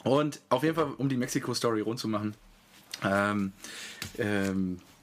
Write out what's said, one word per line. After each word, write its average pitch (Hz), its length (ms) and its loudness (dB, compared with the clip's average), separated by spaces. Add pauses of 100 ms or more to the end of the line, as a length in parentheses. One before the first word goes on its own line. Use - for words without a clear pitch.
Und 143 460 2
auf 127 140 2
jeden 160 120 2
Fall, 151 220 0
um 139 100 0
die 135 80 0
Mexiko-Story 123 680 0
rund 110 180 -2
zu - 100 -4
machen. 107 260 -2 (680)
Ähm, 101 460 2 (680)
ähm, 98 640 0 (240)